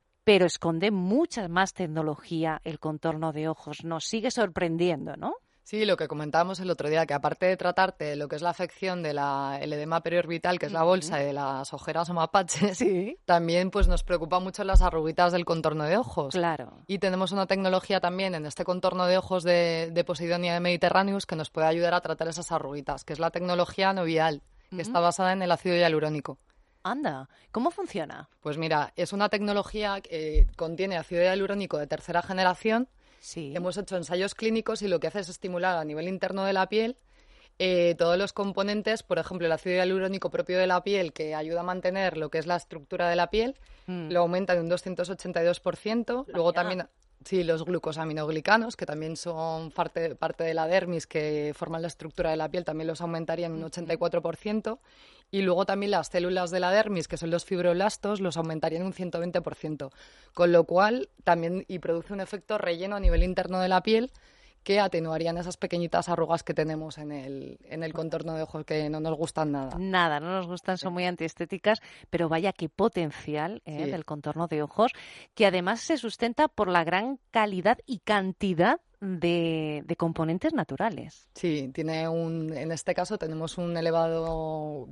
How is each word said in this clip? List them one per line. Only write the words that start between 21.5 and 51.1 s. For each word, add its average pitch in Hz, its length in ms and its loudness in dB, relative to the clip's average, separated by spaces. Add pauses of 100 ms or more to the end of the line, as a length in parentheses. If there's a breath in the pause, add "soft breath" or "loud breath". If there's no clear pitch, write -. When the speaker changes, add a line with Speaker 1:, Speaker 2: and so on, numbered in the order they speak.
Speaker 2:
ayudar 170 260 2
a 180 80 2
tratar 165 260 -4
esas 165 240 -8
arruguitas, 143 540 -6
que 156 80 -8
es 147 60 -8
la 165 120 0
tecnología 180 600 0
Novial, 160 480 2 (280)
que 185 60 -14
Speaker 1:
Ujú. 175 60 -6
Speaker 2:
está 214 180 0
basada 175 320 4
en 190 120 0
el 175 100 2
ácido 175 240 2
hialurónico. 156 640 2 (440)
Speaker 1:
Anda, 185 460 -4 (220 soft breath)
¿cómo 269 200 0
funciona? 160 560 -8 (140)
Speaker 2:
Pues 147 160 -6
mira, 160 400 0
es 175 160 -2
una 202 160 0
tecnología 202 720 -2
que, 156 380 -2
eh, - 80 10 (100)
contiene 170 400 -2
ácido 170 260 0
hialurónico 190 540 0
de 147 100 -4
tercera 170 340 -2
generación. 190 680 0 (320 soft breath)
Speaker 1:
Sí. 147 340 -10
Speaker 2:
Hemos 175 220 -4
hecho 196 180 -6
ensayos 180 400 -2
clínicos 220 460 -2
y 202 80 -2
lo 170 100 2
que 151 80 -2
hace 202 140 -4
es 170 80 -10
estimular 180 480 -2
a 156 80 -2
nivel 156 240 -6
interno 190 340 -4
de 196 80 0
la 185 160 2
piel, 226 300 0 (600 soft breath)
eh, 175 400 4
todos 170 200 4
los 196 160 -2
componentes, 208 680 -2
por 170 160 -2
ejemplo, 165 300 -4
el 160 60 2
ácido 180 240 0
hialurónico 185 520 0
propio 180 300 0
de 185 80 4
la 180 160 2
piel, 190 300 0
que 156 200 -6
ayuda 160 280 -4
a - 20 -6
mantener 185 540 -2
lo 156 120 -4
que 160 100 -2
es 160 80 -4
la 175 100 0
estructura 175 500 -4
de 170 80 2
la 175 140 2
piel, 226 260 0 (320 soft breath)
Speaker 1:
Mm. 175 240 -6
Speaker 2:
lo 175 80 4
aumenta 180 320 2
en 180 80 4
un 165 80 -2
doscientos 180 420 -2
ochenta 175 320 -4
y 170 40 4
dos 175 160 2
por 180 160 -2
ciento. 240 500 -2
Luego 175 240 4
Speaker 1:
Vaya. 175 100 2
Speaker 2:
también, 180 280 -2 (340)
sí, 180 220 0
los 160 180 2
glucosaminoglicanos, 160 1120 0
que 185 100 -6
también 156 300 -6
son 160 560 -6
parte, 165 440 -2
parte 160 280 -4
de 165 100 -2
la 160 140 0
dermis, 175 400 0
que 151 480 -2